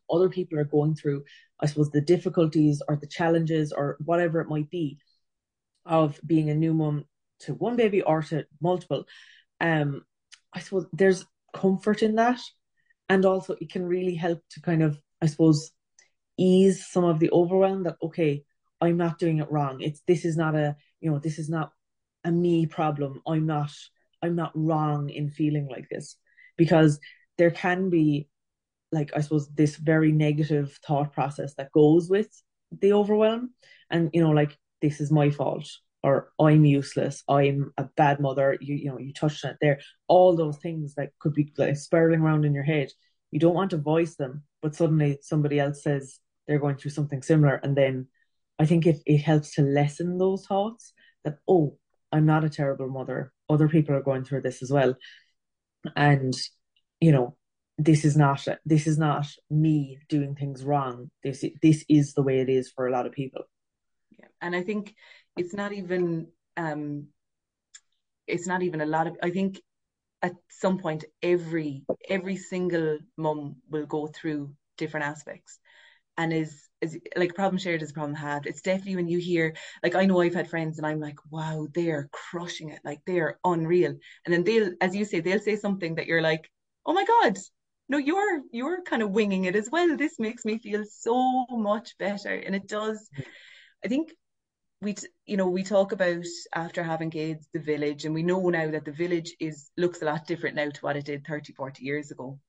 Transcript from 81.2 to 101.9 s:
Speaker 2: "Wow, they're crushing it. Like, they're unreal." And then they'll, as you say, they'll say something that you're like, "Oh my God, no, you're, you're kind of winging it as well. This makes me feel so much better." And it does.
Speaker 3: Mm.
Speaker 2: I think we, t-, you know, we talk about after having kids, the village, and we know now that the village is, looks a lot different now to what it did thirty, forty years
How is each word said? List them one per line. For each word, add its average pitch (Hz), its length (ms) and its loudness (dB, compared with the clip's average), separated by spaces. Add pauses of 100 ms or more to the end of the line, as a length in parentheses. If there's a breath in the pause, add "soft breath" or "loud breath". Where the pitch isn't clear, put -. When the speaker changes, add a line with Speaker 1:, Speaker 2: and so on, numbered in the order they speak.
Speaker 2:
"Wow, 156 420 -8
they're 156 400 -4
crushing 170 560 -12
it. - 160 -16
Like, 147 220 -10
they're 175 380 -2
unreal." 160 520 2 (280 loud breath)
And 175 100 0
then 175 100 2
they'll, 214 280 2 (100)
as 185 120 -2
you 202 120 -2
say, 196 140 -4
they'll 185 200 0
say 208 160 -2
something 190 380 -4
that 160 120 -6
you're 165 140 0
like, 160 300 -2 (340)
"Oh - 80 -2
my 392 140 2
God, 415 320 2 (500)
no, 269 80 -2
you're, 330 460 -2 (100)
you're 311 300 -6
kind 277 200 -4
of 208 100 -2
winging 190 340 0
it 180 100 -2
as 220 140 -2
well. 330 260 2
This 285 220 -4
makes 226 260 -6
me 214 140 -4
feel 208 260 -6
so 254 640 -2
much 220 480 -4
better." 196 360 -6
And - 200 -6
it 196 140 -8
does. 214 480 -8
Speaker 3:
Mm. - 80 -12 (600 loud breath)
Speaker 2:
I 196 40 -6
think 285 220 -4 (680)
we, 202 140 -6
t-, - 140 -14 (160)
you 208 120 -4
know, 190 120 2
we 185 140 -2
talk 190 300 0
about 175 320 -2 (300)
after 170 280 -6
having 165 280 -4
kids, 156 420 -8
the 170 80 -6
village, 147 440 -4
and 156 100 -4
we 160 80 -4
know 180 260 0
now 165 220 -2
that 151 140 -6
the 151 80 -12
village 170 480 -4
is, 156 360 -10
looks 175 260 -2
a - 20 -6
lot 156 220 -4
different 156 300 -6
now 147 140 -2
to 147 100 -18
what 143 160 -4
it 143 80 -8
did 143 200 -10
thirty, 151 280 -10
forty 139 320 -14
years 143 260 -8